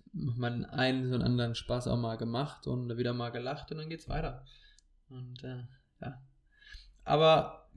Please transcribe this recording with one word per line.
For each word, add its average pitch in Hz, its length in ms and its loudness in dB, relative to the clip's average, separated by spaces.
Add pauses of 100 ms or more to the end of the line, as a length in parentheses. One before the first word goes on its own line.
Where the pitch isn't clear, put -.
(140)
mach 143 220 0
mal 120 140 0
den 120 140 -2
einen 131 440 2
so 127 60 2
einen 123 80 2
anderen 120 320 2
Spaß 123 340 -2
auch 120 100 2
mal 113 180 -2
gemacht 120 500 -4
und 123 300 -2
wieder 120 160 0
mal 120 180 -2
gelacht 123 400 -6
und 156 80 -8
dann 156 120 -8
geht's 160 180 -12
weiter. - 360 -4 (640)
Und, 127 340 -12
äh, 127 200 -8 (360)
ja. 131 220 -10 (840)
Aber 156 720 6